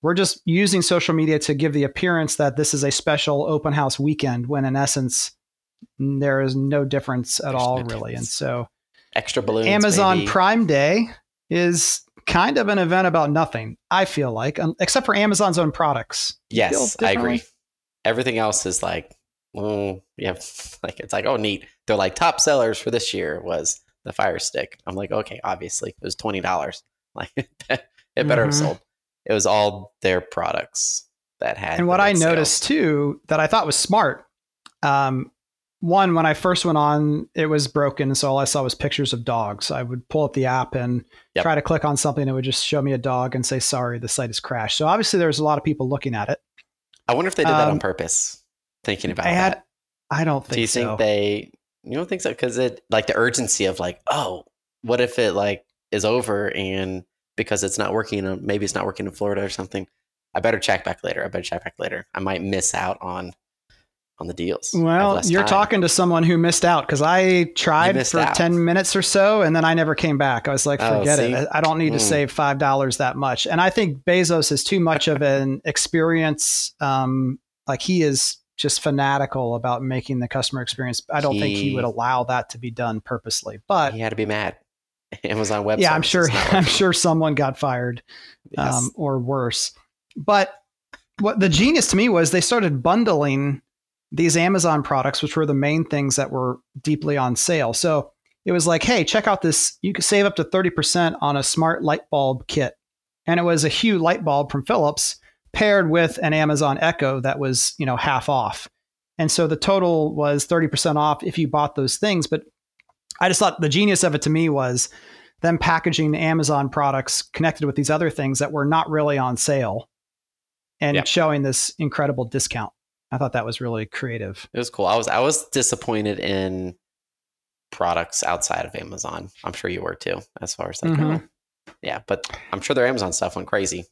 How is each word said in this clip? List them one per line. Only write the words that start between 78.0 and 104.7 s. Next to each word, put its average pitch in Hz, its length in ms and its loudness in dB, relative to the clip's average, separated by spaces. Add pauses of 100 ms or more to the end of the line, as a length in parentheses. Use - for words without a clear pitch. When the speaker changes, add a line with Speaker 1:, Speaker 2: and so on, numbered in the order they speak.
Speaker 1:
is 143 360 0 (180)
just - 240 -2
fanatical 139 760 0
about 120 280 -4
making 131 380 -4
the 120 80 -4
customer 131 340 -4
experience. 123 400 -6 (100)
I 151 80 0
don't 139 180 0
think 104 180 0
he 101 140 0
Speaker 2:
He 131 40 -2
Speaker 1:
would 127 100 -2
allow 120 400 0
that 123 260 -2
to 120 80 -16
be 120 120 -8
done 117 300 -4
purposely, 107 680 -8
but 156 260 2
Speaker 2:
He 110 60 -6
had 113 100 -2
to 110 60 -6
be 107 100 0
mad. 107 300 -2 (560)
<laughs> - 120 -18
Amazon 107 400 0
Web 107 140 2
Speaker 1:
Yeah, 170 160 4
I'm 160 80 0
Speaker 2:
Services 165 320 2
Speaker 1:
sure, 98 100 2
<laughs> - 0 -
Speaker 2:
not - 100 2
Speaker 1:
I'm 190 100 6
Speaker 2:
working. - 100 2
Speaker 1:
sure 190 180 4
someone 160 420 2
got 135 240 -2
fired, 123 440 -4 (480)
Speaker 2:
Yes. 135 240 -2
Speaker 1:
um, 123 220 0
or 139 220 -2
worse. 127 540 -4 (440)
But 190 360 2 (680)
what 214 180 0
the 190 100 6
genius 233 400 4
to - 80 2
me 220 120 4
was 170 220 4
they 180 100 2
started 175 420 0
bundling 147 800 2 (480)
these 160 260 2
Amazon 170 460 2
products, 135 400 -2
which 151 140 -4
were 156 100 2
the 147 80 0
main 147 300 0
things 143 320 -2
that 139 140 -2
were 127 280 -2 (220)
deeply 151 360 -2
on 127 200 0
sale. 147 360 0
So 156 400 0 (320)
it 180 80 0
was 170 140 2
like, 165 160 2
"Hey, 220 220 2
check 214 220 0
out 196 160 2
this. - 400 0
You 190 100 0
can - 100 -4
save 202 240 4
up 196 100 0
to 165 80 0
thirty 185 260 0
percent 165 500 0
on 143 160 0
a 139 60 -2
smart 160 420 0
light 151 260 0
bulb 135 360 0
kit." 135 280 -2 (520)
And 170 120 2
it 170 60 2
was 165 200 2
a 156 40 2
Hue 208 300 2
light 170 260 2
bulb 143 260 0
from 139 140 -4
Philips 156 520 0 (360)